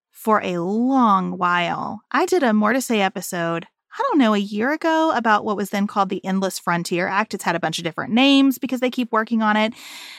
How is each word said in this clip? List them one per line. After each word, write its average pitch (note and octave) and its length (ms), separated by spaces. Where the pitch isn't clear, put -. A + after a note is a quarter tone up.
for G#3+ 320
a F3+ 160
long G3+ 800
while. F3 640
I D4+ 160
did F4+ 160
a A#3+ 100
More G#3+ 200
to C4 80
Say A3+ 200
episode, E3+ 640
I - 120
don't G#4 100
know, A3 160
a G3+ 40
year G#3 340
ago D#4+ 420
about A3+ 300
what G#3 120
was G3 140
then G3+ 160
called G3 220
the F#3 160
Endless F#3+ 340
Frontier F3 500
Act. G3+ 260
It's G3 100
had E3+ 120
a - 40
bunch D#3+ 180
of E3+ 60
different - 280
names C4+ 460
because B3+ 220
they B3+ 100
keep B3 220
working A3 300
on G#3+ 140
it. A3 160